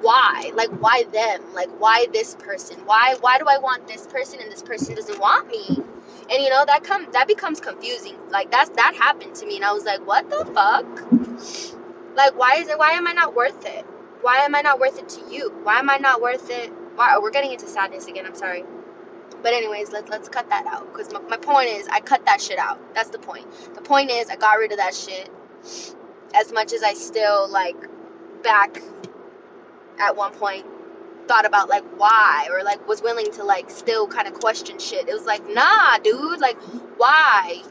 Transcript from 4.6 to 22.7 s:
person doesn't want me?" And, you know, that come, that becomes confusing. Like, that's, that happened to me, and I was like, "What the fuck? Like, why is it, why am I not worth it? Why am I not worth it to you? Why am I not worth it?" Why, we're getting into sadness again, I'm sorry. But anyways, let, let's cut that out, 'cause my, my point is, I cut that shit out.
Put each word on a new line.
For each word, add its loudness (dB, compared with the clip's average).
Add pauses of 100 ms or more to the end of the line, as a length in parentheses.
person -8
doesn't -10
want 4
me?" -6 (480)
And, 2
you 4
know, 6
that 2
come, -4
that 2
becomes -2
confusing. -12 (140)
Like, -4
that's, 2
that 2
happened -2
to -14
me, -8
and -6
I 0
was -4
like, -4
"What 0
the -4
fuck? 2 (1300)
Like, 4
why 4
is -4
it, -4
why 4
am 0
I -4
not 2
worth -2
it? -12 (360)
Why 4
am 2
I 2
not 2
worth 0
it -16
to -16
you? -8 (100)
Why 4
am -2
I 4
not 2
worth -4
it?" -8 (240)
Why, 4
we're -2
getting 0
into -14
sadness -6
again, -12
I'm -14
sorry. -8 (760)
But 0
anyways, -4
let, -12
let's -10
cut -8
that -2
out, -10
'cause -14
my, -8 (100)
my -4
point 2
is, -8
I 0
cut 0
that 4
shit -8
out. -4 (160)